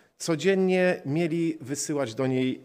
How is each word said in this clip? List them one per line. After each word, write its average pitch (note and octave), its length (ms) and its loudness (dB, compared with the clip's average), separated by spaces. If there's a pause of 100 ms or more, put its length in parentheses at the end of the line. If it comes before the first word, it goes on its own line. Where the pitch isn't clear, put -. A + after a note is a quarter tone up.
(180)
codziennie F#3 880 2
mieli E3 540 0
wysyłać C3+ 540 -4
do C3 120 0
niej B2+ 380 0